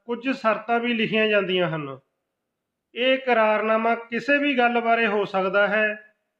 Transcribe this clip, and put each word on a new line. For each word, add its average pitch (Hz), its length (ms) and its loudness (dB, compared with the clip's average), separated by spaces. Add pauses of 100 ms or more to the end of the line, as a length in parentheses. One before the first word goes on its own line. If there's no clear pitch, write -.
ਕੁਝ 240 240 -6
ਸ਼ਰਤਾਂ 233 500 0
ਵੀ 240 140 -2
ਲਿਖੀਆਂ 214 340 0
ਜਾਂਦੀਆਂ 185 420 0
ਹਨ। 143 300 -8 (960)
ਇਹ 247 180 2
ਇਕਰਾਰਨਾਮਾ 220 840 2
ਕਿਸੇ 233 420 -2
ਵੀ 277 200 0
ਗੱਲ 240 240 2
ਬਾਰੇ 226 260 2
ਹੋ 202 180 0
ਸਕਦਾ 190 420 0
ਹੈ, 214 480 -2 (240)